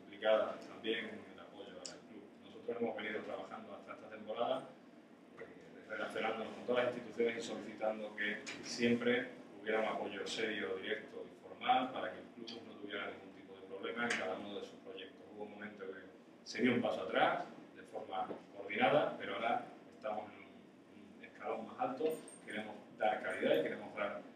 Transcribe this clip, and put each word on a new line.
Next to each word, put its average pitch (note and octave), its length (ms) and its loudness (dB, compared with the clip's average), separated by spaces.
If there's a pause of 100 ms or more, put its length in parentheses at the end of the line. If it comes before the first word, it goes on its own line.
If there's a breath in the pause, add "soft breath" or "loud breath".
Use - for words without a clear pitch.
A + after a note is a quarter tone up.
implicadas - 640 4
también A2+ 320 0
en G#2 340 -8
el - 60 -14
apoyo - 400 -12
al - 260 -10
club. - 180 -14 (200)
Nosotros A#2+ 360 -6
hemos A2+ 160 2
venido A2 260 -2
trabajando A2 520 -6
hasta - 200 -10
esta - 160 -12
temporada, A2 600 0 (680)
eh, - 60 -8 (440)
relacionándonos A2 640 0
con - 120 -10
todas B2 200 6
las - 100 4
instituciones A#2 420 2
y - 100 -2
solicitando G#2+ 680 -2
que - 280 0 (200)
siempre A#2+ 680 4 (320)
hubiera A2 180 2
un A2 80 4
apoyo G2+ 400 -2
serio, G#2 500 0
directo - 480 -4
y - 220 -16
formal - 440 4
para - 200 -2
que - 80 -8
el - 260 -12
club A2+ 220 -8
no G#2 60 -12
tuviera G2+ 360 -4
ningún - 240 -12
tipo - 220 -16
de - 60 -14
problema A2 420 -4
en A#2+ 140 2
cada G#2+ 200 -2
uno G2+ 220 -6
de - 60 -6
sus - 200 -14
proyectos. - 480 -12
Hubo G#2 120 -8
un G2+ 60 -12
momento G#2 340 -10
que F#2+ 160 -10 (420)
se - 180 -2
dio B2 120 10
un - 80 6
paso - 220 2
atrás - 420 6 (300)
de - 80 -16
forma - 440 -4 (280)
coordinada, - 640 6
pero - 180 -4
ahora - 300 2 (300)
estamos G#2+ 340 -4
en - 80 -14
un, - 800 -18
un - 60 -14
escalón - 420 -4
más - 140 -10
alto, - 340 4 (320)
queremos - 300 -4 (240)
dar A2 240 6
calidad - 360 6
y - 40 4
queremos - 320 -2
dar - 260 0 (140)